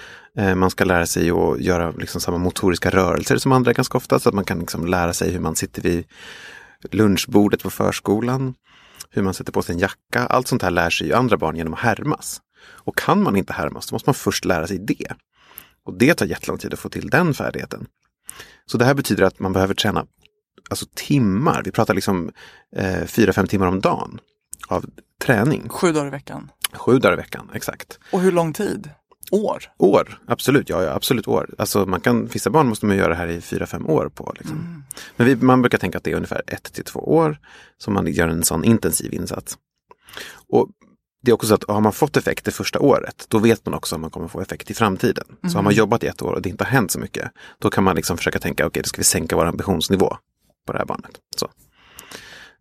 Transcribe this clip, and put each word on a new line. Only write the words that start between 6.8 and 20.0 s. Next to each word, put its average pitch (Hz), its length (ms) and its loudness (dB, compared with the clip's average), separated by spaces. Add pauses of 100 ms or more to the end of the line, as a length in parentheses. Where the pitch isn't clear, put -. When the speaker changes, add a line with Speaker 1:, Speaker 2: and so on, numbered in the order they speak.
Speaker 1:
lunchbordet 101 720 2
på 95 80 -6
förskolan, 120 840 -2 (560)
hur 107 120 -2
man 95 120 0
sätter - 180 -10
på - 100 0
sig - 120 -4
en 85 40 -2
jacka. 98 480 -2
Allt 127 220 0
sånt 123 140 0
här 92 80 2
lär 85 200 2
sig - 160 -2
ju 76 80 0
andra 113 220 2
barn 80 200 -2
genom 82 180 -4
att - 60 -10
härmas. - 600 -4 (240)
Och - 320 -10
kan 185 260 2
man 127 140 2
inte 90 160 -2
härmas, - 340 -6
då - 80 -10
måste - 140 -2
man 139 60 4
först - 300 -4
lära 87 220 0
sig 95 120 -4
det. - 280 -6 (800)
Och 90 120 -12
det 131 160 6
tar 107 120 -2
jättelång - 320 -6
tid - 140 -8
att - 80 -10
få - 80 -10
till - 220 -8
den 160 240 2
färdigheten. - 520 -8 (800)
Så - 120 -2
det 117 60 6
här 135 100 6
betyder 117 300 0
att 92 160 2
man 95 120 -2
behöver 95 220 2
träna, 85 320 -2 (640)